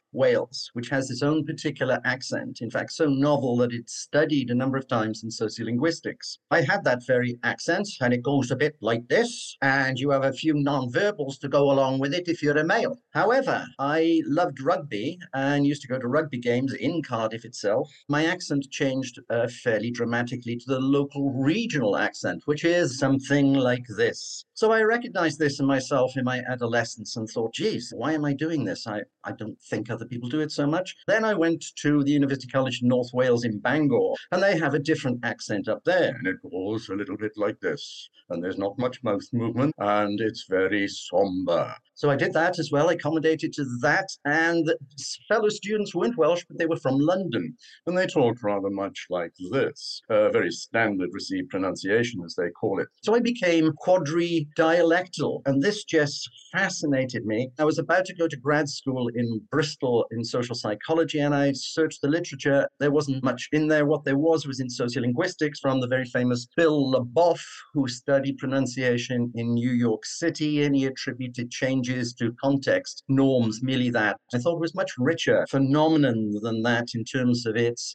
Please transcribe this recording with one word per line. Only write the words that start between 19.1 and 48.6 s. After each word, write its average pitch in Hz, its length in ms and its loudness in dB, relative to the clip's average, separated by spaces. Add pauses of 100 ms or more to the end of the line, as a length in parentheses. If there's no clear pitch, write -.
uh, 117 180 0 (160)
fairly 113 260 0
dramatically 120 680 -4
to - 100 -18
the 131 120 0
local 139 520 0
regional 135 640 0
accent, 92 480 -2
which 147 200 -2
is 170 360 2
something 139 540 4
like 123 300 2 (120)
this. - 480 -2 (100)
So 220 160 2
I 226 120 4
recognized 190 580 0
this 143 180 0
in 139 80 2
myself 131 500 2
in 127 80 0
my 127 240 -2
adolescence 117 680 -2
and 110 120 -6
thought, 113 240 -4
"Geez, - 440 -4
why 127 160 -2
am 151 120 0
I 143 100 0
doing 156 300 -2
this? 92 220 -6
I, 104 140 -4 (240)
I - 80 -8
don't - 260 -12 (120)
think 113 200 -4
other 120 140 -6
people 120 240 -8
do 147 120 -2
it 151 120 -4
so 143 140 0
much." 175 280 -2 (120)
Then 214 180 2
I 220 100 2
went 165 300 0 (120)
to 147 280 4
the 143 80 2
University 139 360 2
College 127 340 0
North 123 300 4
Wales 123 320 4
in 107 140 -2
Bangor, 123 560 2 (160)
and 185 120 2
they 196 160 4
have 143 160 0
a 156 40 4
different 139 460 0
accent 107 440 -4
up 107 160 -2
there, 165 300 2
and 80 120 -6
it 92 100 -2 (120)
goes 95 420 -6
a 95 40 -6
little 98 220 -6
bit 107 200 -6
like 104 240 -2
this, - 480 -8 (200)
and 85 160 -6
there's 92 140 -6
not 98 200 -4
much 123 240 -4
mouth 101 300 -2
movement, 120 460 0
and 104 420 0
it's 110 280 -4
very 101 380 0
somber. 92 880 -2 (200)
So 147 160 0
I 139 60 2
did 160 180 0
that 170 240 2
as 151 120 -2
well, 147 200 4
accommodated 160 640 0
to 143 100 -4 (160)
that, 165 280 2 (160)
and 160 460 2 (280)
s-, - 200 -10 (100)
fellow 214 200 2
students 208 460 -4
weren't 226 240 0
Welsh, 170 300 4
but 147 100 -18
they 170 80 2
were 165 100 0
from 135 220 0
London, 147 580 0 (300)
and 170 100 -2
they - 100 2
talked 123 360 2
rather 101 280 -2